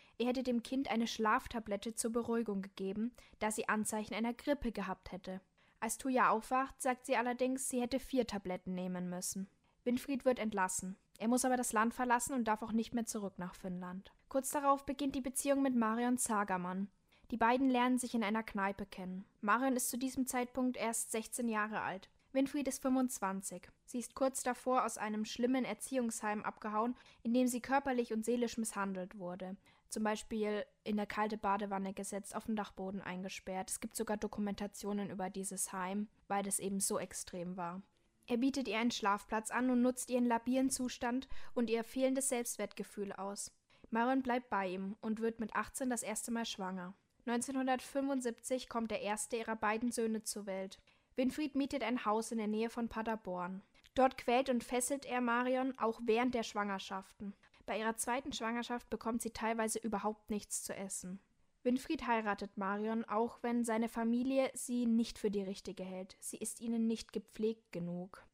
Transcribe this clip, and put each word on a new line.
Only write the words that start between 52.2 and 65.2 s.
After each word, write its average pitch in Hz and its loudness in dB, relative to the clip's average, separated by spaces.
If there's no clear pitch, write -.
in 226 -2
der 214 0
Nähe 220 0
von 233 -4
Paderborn. 190 -4
Dort 262 6
quält 254 4
und 240 4
fesselt 247 -2
er 247 -2
Marion 254 2
auch 226 0
während 240 4
der 226 0
Schwangerschaften. 202 -6
Bei 202 -2
ihrer 220 0
zweiten 262 -2
Schwangerschaft 233 -2
bekommt 233 -2
sie 220 -4
teilweise 226 0
überhaupt 214 -2
nichts - -4
zu - -6
essen. 190 -8
Winfried 254 0
heiratet 214 0
Marion, 214 0
auch 226 0
wenn 240 2
seine 226 2
Familie 247 2
sie 240 0
nicht 226 4
für 214 0